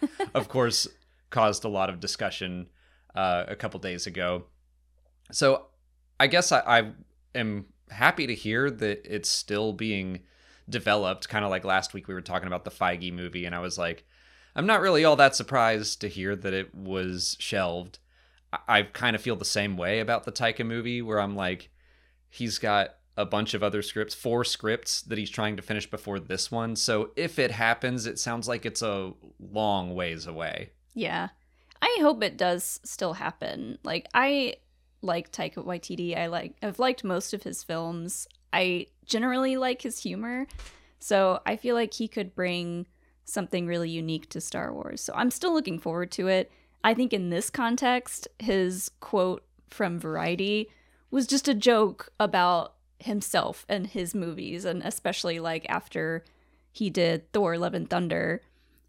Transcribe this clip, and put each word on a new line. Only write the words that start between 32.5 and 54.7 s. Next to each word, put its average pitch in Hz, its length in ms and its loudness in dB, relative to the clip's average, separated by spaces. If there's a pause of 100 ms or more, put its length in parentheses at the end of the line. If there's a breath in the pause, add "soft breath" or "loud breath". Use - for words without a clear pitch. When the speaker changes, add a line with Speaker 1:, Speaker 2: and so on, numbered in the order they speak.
Speaker 1:
still 175 300 -4
happen. - 680 -8
Like, - 300 -4
I 269 420 4 (460)
like 175 300 -2
Taika - 320 -6
Waititi. 175 540 -6
I 170 100 0
like, 170 360 -6
I've 208 160 -4
liked 254 240 2
most 180 300 -2
of 196 100 -6
his - 200 -10
films. 165 640 -6 (260)
I 180 340 2 (180)
generally 254 520 0
like 254 240 0
his - 180 -6
humor. 233 480 -6 (520 loud breath)
So 190 460 4
I - 120 2
feel 240 180 0
like 233 180 0
he 220 140 -2
could 196 280 -6
bring 175 500 -2 (400)
something 180 420 -2
really 170 220 0
unique 160 400 -4
to - 120 -8
Star - 320 -6
Wars. - 280 -8
So - 140 -6
I'm 247 160 4
still 349 220 0
looking 202 260 0
forward 170 320 -4
to 185 160 -2
it. 190 240 2 (320 soft breath)
I 220 100 6
think 240 200 2
in 185 160 0
this 170 200 -2
context, 247 760 0 (120)
his 185 500 0 (100)
quote 185 440 0 (260)
from 170 300 -2
Variety 175 680 -2 (400 soft breath)
was 254 180 0
just 277 200 0
a 285 60 4
joke 214 560 4 (100)
about 180 560 2 (240)
himself - 680 -2
and 196 200 -2
his 180 260 -4
movies, 170 520 -6
and 175 180 -2